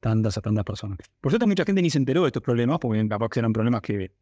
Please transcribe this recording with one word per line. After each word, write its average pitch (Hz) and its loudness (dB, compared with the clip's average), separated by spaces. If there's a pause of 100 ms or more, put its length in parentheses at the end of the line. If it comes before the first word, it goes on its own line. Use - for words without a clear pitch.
tantas, 110 0
a 107 -4
tantas 104 0
personas. 101 -8 (220)
Por 139 -2
suerte 233 2
mucha 190 2
gente 196 2
ni 170 2
se 143 2
enteró 135 2
de 165 4
estos 123 -2
problemas, 120 0
porque 110 0
capaz 107 -2
que - -6
eran 113 2
problemas 110 0
que 98 -4 (120)